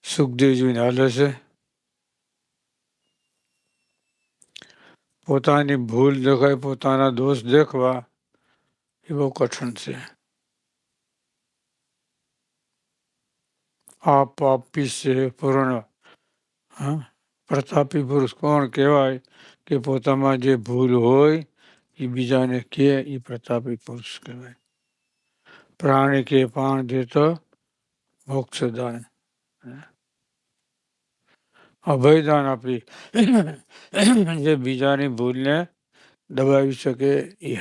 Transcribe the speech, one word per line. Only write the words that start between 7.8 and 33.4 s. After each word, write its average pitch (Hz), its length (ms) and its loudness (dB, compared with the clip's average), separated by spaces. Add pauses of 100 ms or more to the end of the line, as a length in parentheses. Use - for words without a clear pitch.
એ 165 40 -6
બહુ 143 160 -2
કઠણ 123 440 -4
છે. 127 200 -12 (4000)
આપ 139 360 2
પાપી 135 520 -2
છે 131 400 -2
પૂર્ણ. 131 500 -2 (960)
હા? 143 240 -6 (480)
પ્રતાપી 147 560 -2
પુરુષ 131 300 -2
કોણ 147 340 0
કહેવાય 135 520 2 (460)
કે 147 120 -2
પોતામાં 135 600 0
જે 131 180 2
ભૂલ 123 400 0
હોય 143 500 4 (540)
એ 131 80 -6
બીજાને 127 520 -2
કહે, 139 300 0 (120)
એ 139 160 -10
પ્રતાપી 120 580 -8
પુરુષ 120 440 -18
કહેવાય. 123 360 -20 (1200)
પ્રાણી 139 440 2
કે 131 220 2
પ્રાણ 135 420 -4
દેતો 131 380 -2 (1000)
મોક્ષદાન. 123 800 -6 (2750)
અભયદાન 147 600 4
આપી 127 360 -4 (720)